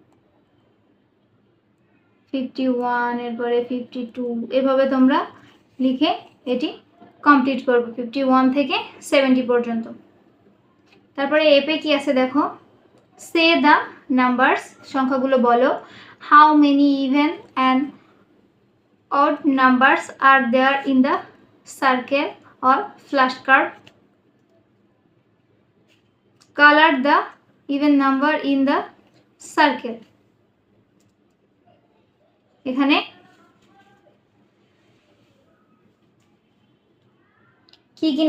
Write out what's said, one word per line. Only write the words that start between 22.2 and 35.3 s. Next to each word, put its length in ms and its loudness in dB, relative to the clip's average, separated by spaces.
or 80 2
flashcard? 640 0
Color 320 6
the 100 2
even 180 0
number 300 0
in 80 0
the 80 0
circle। 460 -2
এখানে 280 -2